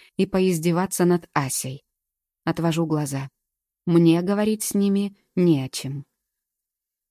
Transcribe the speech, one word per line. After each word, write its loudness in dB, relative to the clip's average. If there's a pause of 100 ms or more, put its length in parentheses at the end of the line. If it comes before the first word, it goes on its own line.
(160)
и 0
поиздеваться 0
над 2
Асей. -10 (600)
Отвожу -2
глаза. -6 (580)
Мне 6
говорить -2
с -6
ними 0 (180)
не 4
о -8
чем. -10 (1080)